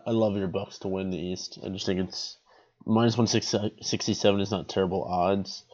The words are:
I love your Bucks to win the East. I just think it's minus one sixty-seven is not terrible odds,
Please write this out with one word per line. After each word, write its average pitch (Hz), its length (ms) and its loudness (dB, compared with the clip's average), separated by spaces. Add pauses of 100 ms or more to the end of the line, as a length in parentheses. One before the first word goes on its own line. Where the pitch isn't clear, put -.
I 117 60 -2
love 107 260 2
your 98 100 0
Bucks 95 320 -6
to - 80 -6
win 95 220 -2
the 90 80 -4
East. 90 480 -6
I - 40 -6
just 95 180 -6
think 95 140 2
it's - 360 -8 (480)
minus 113 320 4
one 117 80 4
sixty-seven 104 1120 0
is 98 120 0
not 92 180 -4
terrible 95 360 0
odds, 92 580 0 (100)